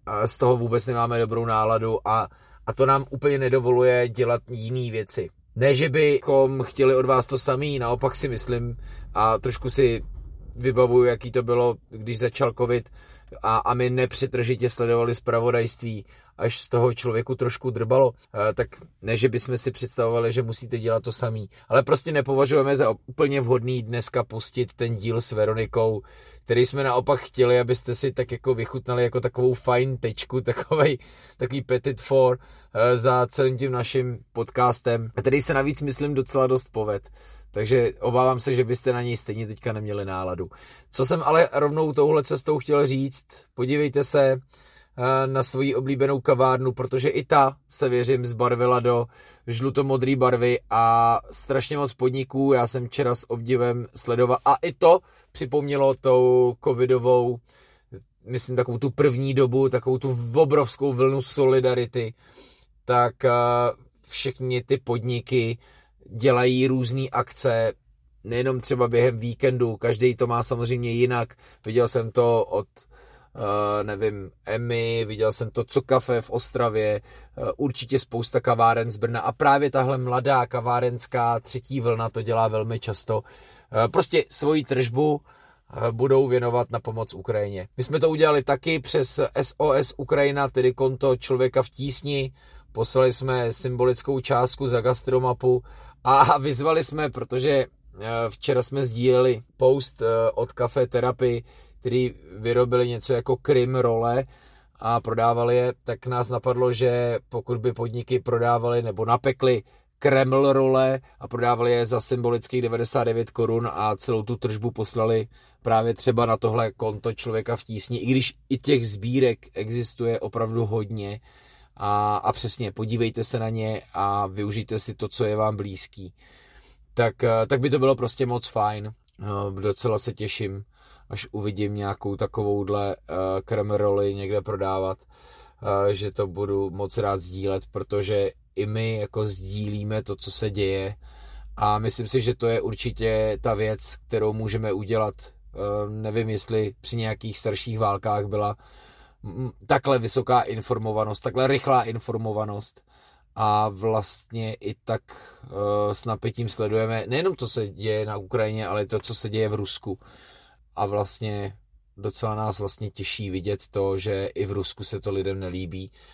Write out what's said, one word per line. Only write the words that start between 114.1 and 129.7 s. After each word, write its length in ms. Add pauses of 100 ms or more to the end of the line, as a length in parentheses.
tu 140
tržbu 340
poslali 580 (340)
právě 320
třeba 320
na 100
tohle 360
konto 400
Člověka 440
v 80
tísni, 340
i 120
když 240 (140)
i 100
těch 300
sbírek 500 (160)
existuje 640
opravdu 460
hodně. 540 (560)
A, 400
a 160
přesně, 400
podívejte 520
se 140
na 100
ně 340 (120)
a 320
využijte 520
si 160
to, 140
co 160
je 120
vám 200
blízký. 580 (800)
Tak, 300
eh, 220
tak 140
by 100
to 80
bylo 160
prostě 320
moc 220
fajn. 440 (280)
Eh, 400
docela 380